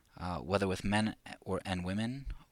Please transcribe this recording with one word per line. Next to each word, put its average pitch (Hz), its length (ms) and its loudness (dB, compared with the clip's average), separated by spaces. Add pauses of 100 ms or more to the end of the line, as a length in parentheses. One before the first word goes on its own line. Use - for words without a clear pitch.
(200)
Uh, 87 180 -4
whether 95 300 4
with 92 160 0
men 104 320 4 (260)
or, 92 240 -2
and 92 200 -2
women 117 400 -2 (260)